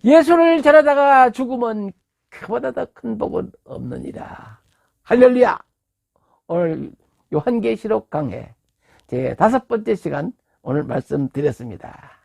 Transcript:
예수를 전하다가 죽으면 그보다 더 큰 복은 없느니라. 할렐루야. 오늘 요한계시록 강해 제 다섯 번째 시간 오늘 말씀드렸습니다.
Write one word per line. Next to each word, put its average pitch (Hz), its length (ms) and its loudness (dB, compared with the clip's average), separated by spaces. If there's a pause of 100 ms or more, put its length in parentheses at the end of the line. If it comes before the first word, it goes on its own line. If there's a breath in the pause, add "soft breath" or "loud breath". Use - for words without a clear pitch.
예수를 330 580 6
전하다가 277 680 6
죽으면 233 640 -6 (380)
그보다 247 420 -8
더 254 200 -8
큰 226 240 -10
복은 185 360 -6 (120)
없느니라. - 960 -14 (420)
할렐루야. 247 560 4 (880)
오늘 165 440 -4 (400)
요한계시록 220 760 -4
강해 - 440 -8 (520)
제 127 300 -6
다섯 240 320 0
번째 220 260 -4
시간 151 380 -6 (300)
오늘 143 200 -4
말씀드렸습니다. 131 1400 -6